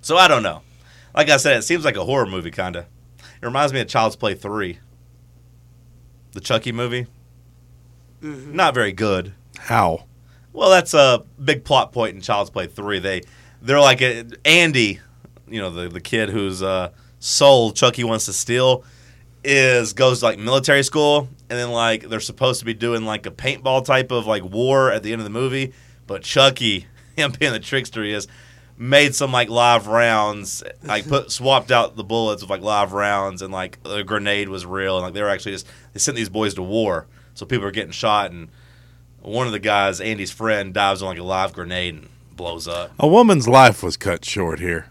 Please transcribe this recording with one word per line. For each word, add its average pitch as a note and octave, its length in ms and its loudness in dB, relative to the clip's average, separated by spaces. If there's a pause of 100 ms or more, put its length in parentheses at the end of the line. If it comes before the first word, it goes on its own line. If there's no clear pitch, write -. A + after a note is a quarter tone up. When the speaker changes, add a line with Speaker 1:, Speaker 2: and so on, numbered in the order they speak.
Speaker 1:
So D#3+ 160 0
I F#3 100 8
don't C3 160 4
know. E2 180 -4 (540)
Like D3 140 4
I C#3+ 80 6
said, C3+ 200 4
it G#2+ 60 -2
seems E3+ 220 0
like B2+ 120 0
a F#2 80 -4
horror B2+ 200 0
movie, F2+ 260 -8
kinda. F2 340 -6 (560)
It - 40 -10
reminds C3+ 280 0
me C3 80 -2
of G#2+ 60 -4
Child's A2 280 0
Play G#2 200 -4
three. G2+ 440 -8 (1500)
The F#2+ 80 -14
Chucky A#2 300 -4
movie. B2 360 -6 (1120)
Speaker 2:
Mm-hmm. D3 340 -14
Speaker 1:
Not E3 180 2
very A2+ 180 0
good. F#2+ 420 -2 (240)
Speaker 3:
How? F#2 480 0 (480)
Speaker 1:
Well, - 160 4
that's F3+ 240 4
a C3 300 6 (200)
big C3+ 200 0
plot B2+ 280 2
point A2 240 -4
in F#2+ 60 -18
Child's G2+ 280 -2
Play F#2 180 -6
three. G2+ 320 -6
They, F#2+ 220 -4 (400)
they're C#3 180 2
like, C3 220 8
a, A#2+ 240 0 (200)
Andy, D3 540 4 (480)
you A2+ 140 -8
know, F#2+ 80 -6
the, F2 200 -10
the E2+ 120 -14
kid A2 280 -2
whose, G2 320 -4
uh, F#2 280 -2 (300)
soul C3 520 4
Chucky B2 320 0
wants A2+ 220 -2
to G2 80 -8
steal, B2+ 500 0 (600)
is, C3 500 2
goes B2+ 260 2
to, B2 60 -2
like, G2+ 140 0
military C3+ 440 2
school, D3 460 0 (200)
and A#2+ 100 -6
then, A#2+ 120 -6
like, A2+ 380 0
they're A2 100 -6
supposed B2 400 -2
to A#2 60 -12
be A2+ 80 -4
doing, A2+ 320 -4
like, G#2+ 200 -6
a F#2 60 -12
paintball C3 540 -2
type C3 260 0
of, A#2 160 -2
like, G#2+ 160 -2
war B2+ 480 0
at G#2 120 -2
the G#2+ 100 -6
end A2+ 80 -8
of - 20 -8
the G#2 60 -10
movie, C3 440 -6 (340)
but G2 160 -10
Chucky, B2+ 640 0 (140)
<laughs> - 140 -20
him C#3+ 240 -2
being C#3+ 140 0
the A2 60 -6
trickster B2 440 -6
he G#2 80 -4
is, G#2 160 -6 (500)
made C#3 380 4
some, C3+ 160 -2
like, B2 180 2
live A#2 380 4
rounds, G#2+ 720 0 (220)
like, G#2+ 240 -6
put, C#3 240 -2
<laughs> - 0 -
swapped B2+ 400 0
out A#2 240 2
the A2 80 -10
bullets G#2+ 380 -2
with, F#2+ 80 -16
like, F#2+ 120 -4
live G2+ 300 0
rounds, G2 500 -2
and, F#2+ 120 -12
like, F#2 300 -10
the G2+ 200 -8
grenade G2+ 460 -4
was F#2 160 -10
real, F#2+ 320 -4
and, F2+ 60 -4
like, F2+ 100 -10
they G2+ 80 -6
were G#2 80 -2
actually G2 240 -6
just, F2+ 140 -14 (260)
they - 60 -14
sent - 180 -2
these A2 120 -6
boys G#2 260 -2
to F#2 80 -8
war, G2 440 -4 (260)
so - 120 -16
people G2 200 -4
were G2 60 -6
getting F#2+ 200 -6
shot, G#2 400 0
and E2+ 180 -16 (720)
one A#2 260 -4
of A#2 60 -6
the G#2 60 -6
guys, G2 400 0
Andy's G2+ 320 -6
friend, G#2 420 -4
dives G2 280 0
on, G2 80 -6
like, E2+ 100 -10
a F2 40 -12
live F#2 300 -2
grenade F2+ 420 -8
and D2 140 -20 (260)
blows E2+ 340 -10
up. F2 300 -8
Speaker 3:
A D3+ 80 4
woman's F3+ 420 6
life B2+ 340 8
was F2 140 -6
cut F2 260 -4
short E2 360 -6
here. E2 320 -6